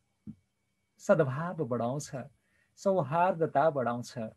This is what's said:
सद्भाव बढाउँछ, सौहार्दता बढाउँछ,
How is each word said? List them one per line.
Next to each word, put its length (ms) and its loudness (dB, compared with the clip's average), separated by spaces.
सद्भाव 640 0
बढाउँछ, 460 -4
सौहार्दता 960 2
बढाउँछ, 480 -2